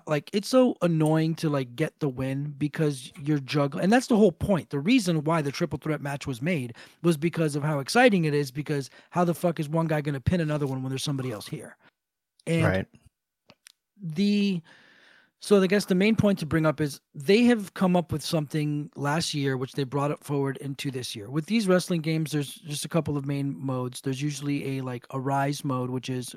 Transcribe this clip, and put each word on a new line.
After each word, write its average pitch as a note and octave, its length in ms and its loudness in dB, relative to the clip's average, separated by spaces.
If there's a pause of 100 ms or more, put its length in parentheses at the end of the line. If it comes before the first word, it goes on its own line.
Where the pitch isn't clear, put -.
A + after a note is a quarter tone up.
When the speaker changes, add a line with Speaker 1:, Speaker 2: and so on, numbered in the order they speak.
Speaker 1:
like, D3 240 -2
it's - 160 -2
so B3+ 340 4
annoying D#3+ 540 2
to, D#3+ 140 -2
like, C3 260 -2
get D#3 240 -4
the D3+ 80 -2
win C3+ 500 -4
because D3 540 -4 (100)
you're D3 180 0
juggling. C#3+ 440 -2
And F3+ 80 4
that's B3 160 4
the B3+ 80 4
whole G3+ 160 8
point. - 380 -2
The C#3+ 100 -4
reason F3 460 2
why D#3+ 160 2
the C#3+ 100 -4
triple D3 280 -4
threat D3+ 220 -4
match C#3+ 260 -8
was B2 140 -6
made C3+ 340 -2 (260)
was E3 160 4
because D#3 380 0
of C#3+ 80 -2
how D3+ 160 0
exciting G3+ 460 4
it D3 80 0
is, C#3+ 180 0
because C#3 380 -4 (200)
how F3 160 2
the E3+ 80 2
fuck E3+ 260 0
is D3+ 80 -4
one D#3+ 200 0
guy D3+ 140 0
gonna C#3+ 200 -4
pin F3+ 180 2
another D3+ 280 0
one C3 140 -4
when C3 100 -4
there's C3+ 120 -4
somebody C3 280 -4
else G2+ 160 -10
here? - 280 -12 (720)
And D#3+ 160 2
Speaker 2:
Right. F#2+ 240 2 (1120)
Speaker 1:
the, G3 600 0 (800)
so G3+ 200 6
I F#3+ 60 4
guess G3 180 2
the F#3+ 100 2
main G#3 200 4
point G3+ 240 4
to E3 60 -4
bring D#3 200 2
up D3+ 140 2
is C#3+ 220 -4 (140)
they G3 300 4
have A3+ 280 2
come F#3 220 2
up F3 160 0
with D#3 120 -4
something D3 720 -2
last D3 380 -2
year, C#3 240 -2
which B2+ 160 -8
they C#3+ 100 -4
brought C#3 280 -2
it - 120 -10
forward C#3 340 -2
into C#3 340 -8
this B2 240 -8
year. G#2+ 140 -12
With D3+ 180 -4
these G#3+ 200 0
wrestling F3+ 340 2
games, D#3+ 300 -2
there's C#3+ 220 -4
just D3 320 -10
a - 20 -10
couple D3+ 300 -2
of C#3 80 -4
main C#3 320 -2
modes. B2+ 440 -6
There's C3+ 200 -4
usually C#3+ 560 -4
a, C3+ 40 -4
like, B2+ 280 -10
a C3+ 100 -6
rise C#3 440 -2
mode, B2+ 260 -2
which B2+ 200 -6
is B2+ 280 -6